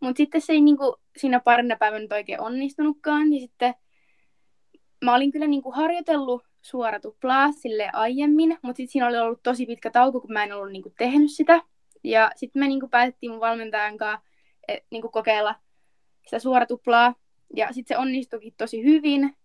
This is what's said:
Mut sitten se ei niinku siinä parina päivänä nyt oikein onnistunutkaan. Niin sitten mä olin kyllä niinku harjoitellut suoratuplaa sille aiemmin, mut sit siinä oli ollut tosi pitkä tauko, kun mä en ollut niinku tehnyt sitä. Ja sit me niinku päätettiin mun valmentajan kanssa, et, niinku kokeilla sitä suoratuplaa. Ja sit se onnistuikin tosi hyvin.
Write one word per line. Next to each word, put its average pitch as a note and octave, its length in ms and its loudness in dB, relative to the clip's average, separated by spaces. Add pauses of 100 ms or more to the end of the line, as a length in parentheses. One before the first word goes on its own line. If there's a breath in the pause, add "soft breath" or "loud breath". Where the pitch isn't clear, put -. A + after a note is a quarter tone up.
Mut B3+ 160 -4
sitten D4+ 240 0
se - 120 -4
ei D4+ 80 4
niinku C#4+ 360 4 (200)
siinä B3 240 0
parina A#3+ 360 2
päivänä G#3+ 260 -2
nyt G#3+ 100 -10
oikein G#3 280 -6
onnistunutkaan. D4 920 -2
Niin C#4+ 100 0
sitten B3 340 -4 (1300)
mä B3 100 4
olin C#4 180 2
kyllä D#4 140 -4
niinku C4+ 240 -2
harjoitellut D4 760 -4 (160)
suoratuplaa B3+ 880 -2
sille A3 400 -6
aiemmin, D4 680 2
mut B3 140 -8
sit B3+ 140 -10
siinä B3+ 160 0
oli A#3+ 120 0
ollut A#3 240 -4
tosi B3 240 -2
pitkä A#3 240 -8
tauko, B3 300 2
kun A3 120 -14
mä G#3 120 -2
en G3+ 80 -8
ollut G3 200 -10
niinku F#3+ 260 -16
tehnyt D4 320 4
sitä. E4 320 4 (420)
Ja A3 320 2
sit - 180 -10
me C#4 140 0
niinku C4+ 200 -4
päätettiin A#3+ 440 0
mun A3+ 80 -10
valmentajan A3 580 -4
kanssa, G#3+ 280 -6 (420)
et, - 220 -8
niinku A3+ 180 -10
kokeilla G#3+ 460 0 (680)
sitä - 140 -8
suoratuplaa. A#3+ 760 2 (420)
Ja A3 160 -4
sit B3 140 -12
se A#3 120 -4
onnistuikin B3+ 580 -6
tosi A3+ 280 -8
hyvin. C#4+ 600 2